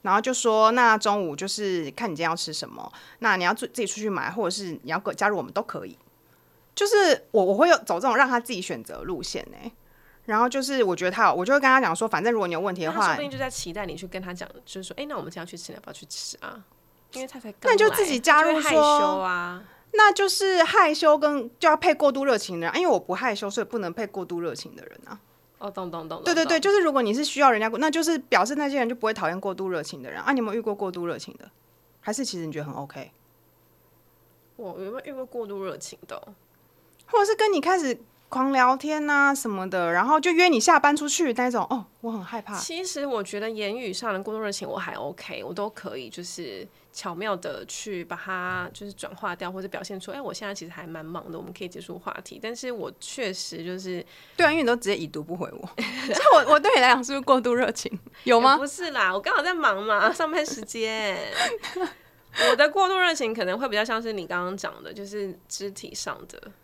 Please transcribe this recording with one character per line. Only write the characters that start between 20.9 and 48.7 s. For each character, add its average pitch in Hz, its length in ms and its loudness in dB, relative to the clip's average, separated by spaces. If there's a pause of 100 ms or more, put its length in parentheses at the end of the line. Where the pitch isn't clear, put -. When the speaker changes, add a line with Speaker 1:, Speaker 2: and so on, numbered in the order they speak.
Speaker 1:
羞 302 240 6
跟， 285 320 0 (100)
就 339 80 4
要 302 80 8
配 320 180 4
过 294 160 4
度 269 140 0
热 254 140 4
情 175 240 -6
的 170 60 -2
人， - 100 -2
因 359 100 2
为 - 0 -
我 233 100 4
不 - 160 -4
害 220 220 -2
羞， 202 140 -8
所 220 120 -4
以 - 40 -2
不 233 140 -6
能 175 120 -4
配 208 160 -6
过 196 160 -8
度 170 160 -6
热 160 160 -4
情 - 180 -14
的 - 120 -18
人 - 200 -20
啊。 208 140 -16 (400)
Speaker 2:
哦， 202 120 -10
懂， 185 180 -10
懂， 160 180 -10
懂， 165 140 -10
懂， - 20 -14
Speaker 1:
对， 339 120 0
对， 330 100 2
对， 320 140 2
Speaker 2:
懂。 - 20 0
Speaker 1:
就 392 100 2
是 403 100 4
如 311 120 2
果 269 80 4
你 214 100 0
是 277 140 -2
需 269 140 -4
要 277 100 8
人 220 100 4
家 220 80 0
过， 226 120 -4
那 311 100 2
就 320 140 0
是 320 160 2
表 190 260 4
示 269 80 -6
那 285 160 -2
些 277 80 -2
人 240 100 2
就 247 60 -4
不 233 140 -2
会 220 40 2
讨 196 160 -2
厌 185 140 -4
过 196 100 -4
度 190 180 -6
热 170 120 -2
情 139 220 -12
的 127 80 -14
人 82 100 -10
啊。 277 100 0
你 277 60 2
有 233 80 0
没 208 60 -6
有 233 80 -4
遇 - 20 -6
过 208 140 -4
过 196 160 -6
度 175 160 -6
热 156 100 -6
情 - 220 -14
的？ - 100 -20 (500)
还 214 140 -6
是 262 100 -4
其 190 140 -6
实 165 80 -6
你 156 60 -8
觉 147 80 -8
得 151 60 -8
很 143 100 -10
OK？ 143 340 -12 (1500)
Speaker 2:
我 185 220 -12
有 190 120 -10
没 262 80 -10
有 262 60 -16
遇 302 60 -12
过 262 140 -10
过 240 220 -8
度 196 160 -8
热 185 120 -8
情 - 220 -16 (100)
的 - 80 -12
哦？ - 200 -16 (720)
Speaker 1:
或 453 100 0
者 403 80 6
是 427 100 0
跟 427 160 2
你 330 80 2
开 359 200 2
始 262 200 -2 (300)
狂 262 240 0
聊 262 240 6
天 294 320 -4
啊 285 240 4
什 269 160 -4
么 190 180 -4
的， 180 260 0
然 185 120 4
后 302 140 4
就 349 100 2
约 349 180 6
你 277 120 4
下 320 200 6
班 294 160 6
出 294 140 -4
去 269 240 0
那 247 160 0
种， 220 220 0
哦， 240 120 -2 (180)
我 233 100 -6
很 208 120 -8
害 226 160 -10
怕。 208 160 -12
Speaker 2:
其 330 300 -8
实 285 220 -6
我 226 160 -2
觉 202 160 -8
得 220 100 -4
言 214 260 -4
语 185 160 -8
上 214 220 -4
的 190 80 -4
过 208 100 -8
度 220 80 -6
热 208 120 -4
情 - 180 -8
我 185 80 -6
还 - 160 -8
OK， 107 500 -10
我 131 80 -10
都 202 160 -6
可 143 300 -12
以 123 100 -12
就 175 140 -16
是 113 460 -12 (240)
巧 175 240 -10
妙 202 200 -4
的 175 300 -10
去 185 380 -10
把 170 140 -10
它 180 560 -6